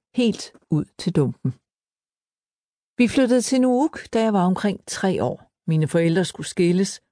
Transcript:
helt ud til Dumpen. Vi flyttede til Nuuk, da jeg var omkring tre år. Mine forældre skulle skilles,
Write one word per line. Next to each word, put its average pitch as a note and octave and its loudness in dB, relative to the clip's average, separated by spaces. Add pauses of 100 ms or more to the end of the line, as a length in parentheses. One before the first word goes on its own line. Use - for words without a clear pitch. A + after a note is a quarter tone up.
(160)
helt - -2 (200)
ud D3+ 0 (120)
til - -4
Dumpen. C3 -2 (1400)
Vi A#3+ 4
flyttede B3+ 2
til B3+ 0
Nuuk, B3+ 0 (140)
da A3+ 2
jeg A3 0
var F#3 2
omkring F#3+ -2
tre F#3 -2
år. - -6 (160)
Mine D#3 0
forældre E3 2
skulle - -12
skilles, F3+ 0 (100)